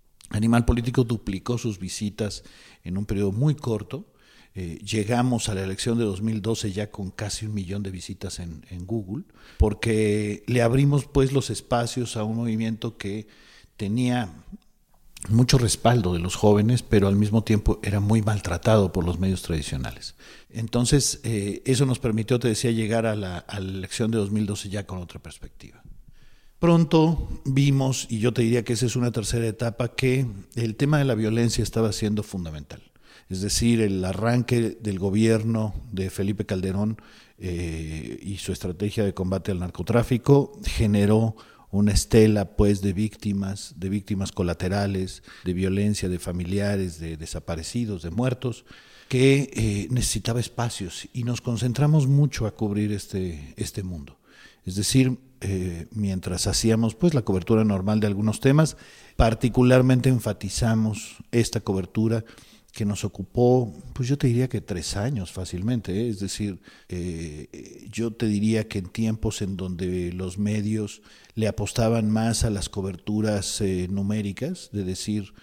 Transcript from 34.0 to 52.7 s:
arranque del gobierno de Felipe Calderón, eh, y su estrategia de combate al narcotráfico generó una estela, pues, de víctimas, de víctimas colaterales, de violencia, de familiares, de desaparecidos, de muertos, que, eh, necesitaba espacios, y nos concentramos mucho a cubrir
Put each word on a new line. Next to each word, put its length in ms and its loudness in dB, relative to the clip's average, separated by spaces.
arranque 800 0
del 160 -2
gobierno 800 2
de 180 -4
Felipe 380 -4
Calderón, 520 -2
eh, 840 -6
y 140 -8
su 160 -6
estrategia 500 -4
de 100 0
combate 380 -4
al 80 -2
narcotráfico 1080 0
generó 720 4
una 220 2
estela, 640 4
pues, 260 4
de 120 0
víctimas, 840 -4
de 120 -6
víctimas 420 -4
colaterales, 880 -2
de 80 -2
violencia, 560 0
de 80 -2
familiares, 800 -4
de 180 -8
desaparecidos, 840 -6
de 80 -8
muertos, 560 -4
que, 440 4
eh, 380 -2
necesitaba 480 0
espacios, 720 -6
y 100 -4
nos 160 -2
concentramos 680 2
mucho 400 4
a 80 -6
cubrir 380 0